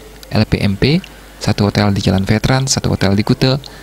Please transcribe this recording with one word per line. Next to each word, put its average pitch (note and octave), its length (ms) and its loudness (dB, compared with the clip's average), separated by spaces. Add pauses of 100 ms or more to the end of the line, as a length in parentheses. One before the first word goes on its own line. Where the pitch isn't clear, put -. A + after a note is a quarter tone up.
(340)
L G#2+ 80 2
P - 160 0
M G2 160 0
P, C#3 240 2 (400)
satu G#2 320 0
hotel G#2 240 2
di G2 80 -2
Jalan F#2+ 240 2
Veteran, C3 400 0
satu - 240 -2
hotel G2 240 2
di G#2+ 80 2
Kute, C3 400 0 (200)